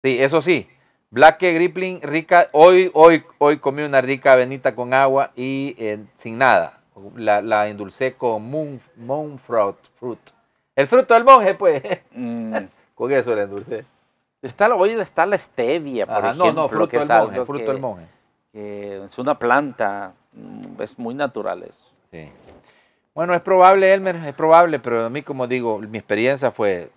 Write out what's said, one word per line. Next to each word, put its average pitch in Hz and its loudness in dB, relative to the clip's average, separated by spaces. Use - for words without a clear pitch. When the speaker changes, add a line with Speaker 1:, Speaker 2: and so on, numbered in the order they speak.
Speaker 1:
Sí, 131 0
eso 143 0
sí, 151 -2
Black 147 6
Gripling, 180 -2
rica, 160 0
hoy, 180 8
hoy, 160 6
hoy 147 2
comí 143 -6
una 143 2
rica 135 0
avenita 131 2
con 123 -6
agua 135 2
y, 135 -8
eh, 107 -8
sin 113 -14
nada. 110 0
La, 107 -2
la 104 -2
endulcé 104 -8
con 113 -6
moon-, 147 -10
monk 139 -10
fruit, 113 -2
fruit. 120 -12
El 139 0
fruto 254 2
del 233 4
monje, 233 6
pues. 170 0
Speaker 2:
Mm. 117 -10
Speaker 1:
<laughs> - -20
Con 123 -4
eso 123 0
la 104 -2
endulcé. 101 -10
Speaker 2:
Está 135 -4
la, 240 2
hoy 196 2
está 196 -4
la 202 -2
stevia, 131 -4
por 113 -8
Speaker 1:
Ajá, 110 -2
no, 160 -2
Speaker 2:
ejemplo, 160 0
Speaker 1:
no, 143 -2
fruto - -2
Speaker 2:
que 120 -4
Speaker 1:
del 120 0
Speaker 2:
es - -6
Speaker 1:
monje, 110 2
Speaker 2:
algo 127 -6
Speaker 1:
fruto 135 -8
Speaker 2:
que, 139 -2
Speaker 1:
del 135 -6
monje. 101 -12
Speaker 2:
que 101 -14
es - -20
una 131 -4
planta, 117 -4
mm, 98 -18
es - -14
muy 117 -10
natural 104 -8
eso. - -20
Speaker 1:
Sí. 80 -20
Bueno, 170 -4
es 175 -2
probable, 190 6
Elmer, 190 -2
es 151 -12
probable, 160 4
pero 117 -4
a 113 -8
mí, 139 -8
como 131 -8
digo, 117 -4
mi 110 -12
experiencia 120 -2
fue 95 -4